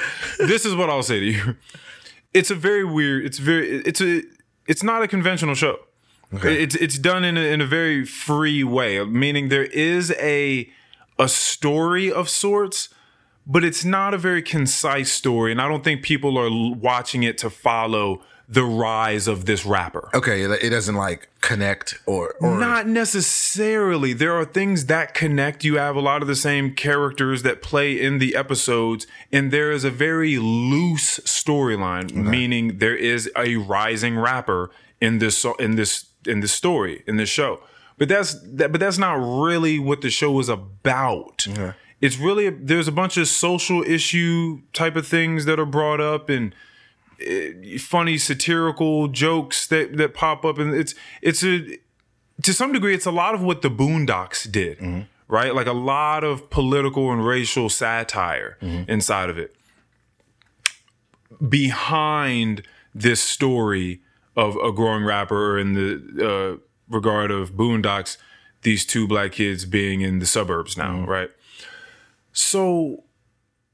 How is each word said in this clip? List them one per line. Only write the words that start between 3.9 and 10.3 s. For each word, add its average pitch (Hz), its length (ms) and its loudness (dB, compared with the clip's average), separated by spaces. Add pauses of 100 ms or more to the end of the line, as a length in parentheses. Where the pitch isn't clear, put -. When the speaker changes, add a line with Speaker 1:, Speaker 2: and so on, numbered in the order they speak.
Speaker 2:
a, 175 220 0 (420)
it's - 160 0
not 226 220 0
a 208 40 0
conventional 175 460 0
show. 147 240 0 (560)
Speaker 1:
Okay. 147 300 2
Speaker 2:
It's, 139 100 -2
it's 160 240 0
done 180 260 2
in 175 140 2
a, 165 40 0
in 151 200 2
a 143 60 0
very 151 380 0
free 147 580 0
way, 120 420 0
meaning 139 440 0
there 139 160 2
is 165 480 0
a, 143 540 0 (520)